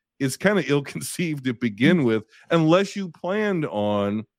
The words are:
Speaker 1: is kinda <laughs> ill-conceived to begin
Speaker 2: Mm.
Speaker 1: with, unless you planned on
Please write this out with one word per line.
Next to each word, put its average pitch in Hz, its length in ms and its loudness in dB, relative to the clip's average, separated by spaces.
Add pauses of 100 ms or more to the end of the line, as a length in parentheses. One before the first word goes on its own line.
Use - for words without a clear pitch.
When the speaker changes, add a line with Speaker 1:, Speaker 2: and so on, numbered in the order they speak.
(180)
Speaker 1:
is 135 180 -2
kinda 196 280 2
<laughs> 127 80 -6
ill-conceived 143 720 -4
to 127 100 -2
begin 120 440 2
Speaker 2:
Mm. 143 60 2
Speaker 1:
with, 110 200 0 (260)
unless 170 460 4
you 190 140 -6
planned 190 560 -2
on 104 580 -2 (140)